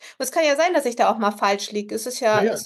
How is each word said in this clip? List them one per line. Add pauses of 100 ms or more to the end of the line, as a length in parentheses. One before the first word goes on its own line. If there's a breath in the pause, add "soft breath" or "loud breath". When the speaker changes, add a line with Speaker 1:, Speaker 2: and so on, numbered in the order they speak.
(180 loud breath)
Speaker 1:
Und
es
kann
ja
sein,
dass
ich
da
auch
mal
falsch
lieg.
Es
ist
ja,
Speaker 2:
Ja,
ja,
Speaker 1:
es